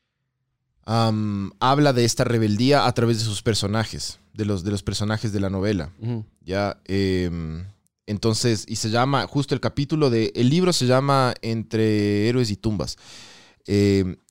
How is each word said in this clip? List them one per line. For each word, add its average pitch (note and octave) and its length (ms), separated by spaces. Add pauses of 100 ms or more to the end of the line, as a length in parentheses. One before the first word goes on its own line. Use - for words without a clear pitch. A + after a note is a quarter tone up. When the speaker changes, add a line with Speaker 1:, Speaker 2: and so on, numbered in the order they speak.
(840)
Speaker 1:
am, G#2+ 760
habla C#3 340
de A#2+ 120
esta A#2 180
rebeldía A#2 600
a B2 80
través A#2 260
de A2+ 60
sus G#2 160
personajes, G#2 760 (140)
de G#2+ 120
los, G2 180
de G#2 80
los G2+ 120
personajes G#2 480
de G2+ 80
la G2 100
novela. F#2+ 500
Speaker 2:
Ujú. A2+ 260 (160)
Speaker 1:
Ya, G2 440
em, F2+ 800 (400)
entonces, A2 640
y A2 100
se A2+ 120
llama, A#2+ 380
justo C#3+ 280
el A#2+ 60
capítulo C#3+ 480
de, A2+ 260
el B2 140
libro F3 240
se B2+ 120
llama C3 560
Entre G#2+ 880
héroes A#2+ 240
y G2+ 60
tumbas. G2 400 (680)
Em, G2 520 (140)